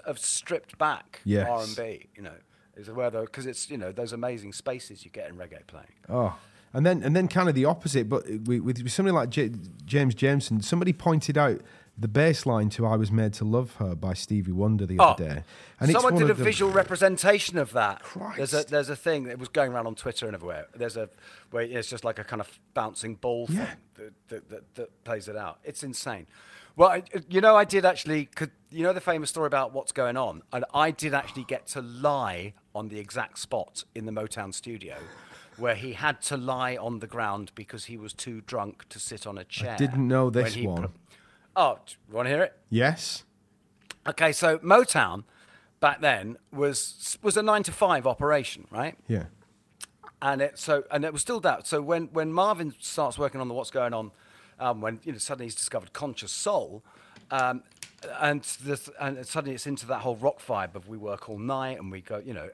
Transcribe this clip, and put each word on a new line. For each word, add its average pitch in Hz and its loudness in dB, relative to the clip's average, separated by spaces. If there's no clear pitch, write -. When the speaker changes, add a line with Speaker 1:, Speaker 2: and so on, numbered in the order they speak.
Speaker 1:
of 143 -6
stripped - -4
back - -2
Speaker 2:
Yes. 101 2
Speaker 1:
R 117 0
and 110 -8
B, 113 -8
you 104 -18
know, 82 -14
is 104 -16
where 120 -2
the, 113 -4
'cause 127 -10
it's, - -8
you 147 -8
know, 95 -6
those 117 -6
amazing 117 -6
spaces 123 -10
you 87 -20
get 95 -12
in 87 -16
reggae 85 -16
playing. 71 -20
Speaker 2:
Oh, 117 0
and 139 2
then, 175 4
and 143 2
then 185 4
kind 180 2
of 143 2
the 131 4
opposite, 143 2
but 127 0
with, 120 2
with 120 -2
somebody 190 2
like 127 2
J-, 123 0
James 127 4
Jameson, 135 2
somebody 175 2
pointed 151 2
out 139 6
the 113 0
bass 147 6
line 107 4
to 117 0
I 110 4
Was 107 4
Made 110 4
to - -4
Love 117 0
Her 92 -2
by 92 -2
Stevie 95 0
Wonder 101 4
the 92 2
other 135 4
Speaker 1:
Oh, - -2
Speaker 2:
day. 73 -6
And 143 4
it's 170 6
Speaker 1:
someone 247 4
Speaker 2:
one - 4
Speaker 1:
did 147 4
a 208 4
Speaker 2:
of - -10
the 131 0
Speaker 1:
visual 196 2
representation 190 2
of 139 0
that. 104 0
There's 135 -4
a, 147 2
Speaker 2:
Christ. 151 -2
Speaker 1:
there's 143 0
a 143 -6
thing 151 -2
that 123 -10
was 127 -12
going 139 2
around 117 -2
on 110 -8
Twitter 117 -6
and 104 -8
everywhere. 82 -8
There's 117 -6
a, 107 -6
where 117 -2
it's 117 -6
just 120 -10
like 113 -4
a 104 -8
kind - -8
of - -10
bouncing 110 -4
ball 120 -2
Speaker 2:
Yeah. 214 0
Speaker 1:
thing - -10
that, 107 -18
that, - -14
that, - -18
that - -12
plays 107 -6
it 104 -8
out. 95 -8
It's - -10
insane. 120 -8
Well, 175 10
I, 180 0
you 185 2
know, 220 12
I 208 10
did 196 2
actually, 151 2
could, - -6
you 160 -4
know 180 4
the 180 -6
famous 156 0
story 160 0
about 135 0
What's 135 -6
Going 123 0
On? 95 -4
And 123 -4
I 156 4
did 147 -4
actually 135 -4
get - -6
to 135 -8
lie 120 -2
on 107 -8
the 107 -10
exact 104 -8
spot - -6
in 110 -10
the 110 -8
Motown 107 -8
studio 107 -12
where 120 2
he 113 -8
had 143 0
to 143 -4
lie 127 -2
on 113 -6
the 110 -10
ground 104 -4
because 107 -14
he 117 -14
was 107 -14
too 113 -10
drunk 104 -6
to 104 -16
sit - -10
on 98 -10
a 92 -12
chair 117 -6
Speaker 2:
I 104 -8
didn't 131 0
know 131 4
Speaker 1:
when 117 0
Speaker 2:
this 110 -2
Speaker 1:
he 113 -4
Speaker 2:
one. 87 -2
Speaker 1:
pl- 90 -6
Oh, 135 4
do - -20
you 107 -10
wanna 123 0
hear 151 4
it? - -2
Speaker 2:
Yes. 131 2
Speaker 1:
Okay, 156 4
so 160 4
Motown 156 6
back 143 4
then 113 2
was, - -2
was 202 2
a 214 2
nine-to-five 190 4
operation, 139 0
right? 131 -6
Speaker 2:
Yeah. 101 0
Speaker 1:
And 139 0
it, 143 -4
so, 147 2
and 147 0
it 156 -2
was 147 -2
still 240 -2
that. 139 2
So 151 0
when, 165 0
when 160 0
Marvin 175 2
starts - -2
working 139 -2
on 127 -4
the 120 -6
What's 123 -6
Going 120 0
On, 110 -6
um, 120 0
when, 110 -4
you 160 -8
know, 110 -14
suddenly 127 -6
he's 107 -10
discovered - -6
conscious 131 -8
soul, 123 -2
um, 127 0
and 147 2
this, 139 -6
and 135 -6
suddenly 139 -6
it's - -10
into 135 -6
that 120 -4
whole 120 -2
rock 135 0
vibe 95 -4
of 92 -14
we 110 -12
work 101 -8
all 107 -10
night 131 -4
and 95 -10
we 95 -12
go, 107 -8
you 110 -10
know, 80 -10